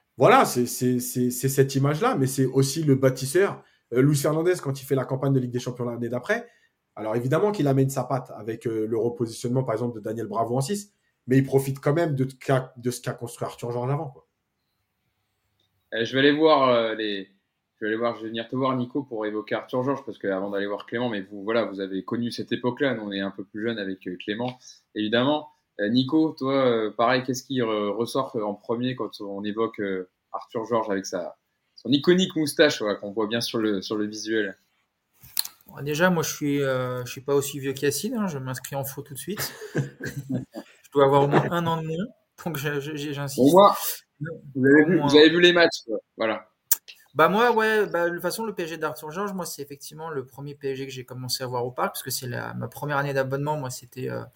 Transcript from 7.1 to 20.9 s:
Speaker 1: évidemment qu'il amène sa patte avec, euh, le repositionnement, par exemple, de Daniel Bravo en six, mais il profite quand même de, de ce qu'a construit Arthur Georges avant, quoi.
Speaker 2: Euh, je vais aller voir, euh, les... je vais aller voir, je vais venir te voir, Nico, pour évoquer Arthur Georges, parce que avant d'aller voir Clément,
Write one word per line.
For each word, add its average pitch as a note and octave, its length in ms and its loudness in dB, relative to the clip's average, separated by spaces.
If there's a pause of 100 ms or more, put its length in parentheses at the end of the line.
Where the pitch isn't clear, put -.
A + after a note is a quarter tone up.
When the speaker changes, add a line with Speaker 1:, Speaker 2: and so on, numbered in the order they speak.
Speaker 1:
évidemment D#3 340 2
qu'il G3+ 160 0
amène C3+ 220 4
sa C3 160 -4
patte - 320 -6
avec, A2 300 -8
euh, A2 200 -2
le A2+ 120 0
repositionnement, A#2+ 640 -2
par A2+ 100 -2
exemple, A#2 220 -4
de G#2+ 40 -12
Daniel A2 260 -6
Bravo A2+ 300 -2
en C3+ 40 2
six, G3+ 320 -4 (340)
mais C3 120 4
il C3+ 60 6
profite C3+ 360 0
quand D3 140 0
même D#3+ 200 0
de, C3 140 0 (480)
de B2 140 -6
ce - 100 -6
qu'a B2 120 -6
construit A#2 340 -10
Arthur A#2+ 260 -8
Georges B2 180 -4
avant, D3 180 -4
quoi. - 180 -20 (1700)
Speaker 2:
Euh, A2+ 100 -2
je A#2 80 -6
vais C3 80 2
aller C#3+ 160 6
voir, D3+ 320 6
euh, A2+ 260 4
les... G#2 340 -4 (480)
je - 80 -8
vais G#2+ 40 -2
aller A2 80 0
voir, A#2 200 -2
je A2 60 -14
vais A2+ 60 -8
venir A2+ 200 -6
te C3 80 -6
voir, B2+ 200 0
Nico, B2+ 260 -4
pour A2 240 -6
évoquer G#2+ 280 -4
Arthur B2+ 300 -2
Georges, C3+ 200 -2
parce G2+ 140 -12
que G2+ 100 -6
avant G2 220 -2
d'aller G2+ 160 -2
voir G2+ 200 -6
Clément, A#2+ 220 -2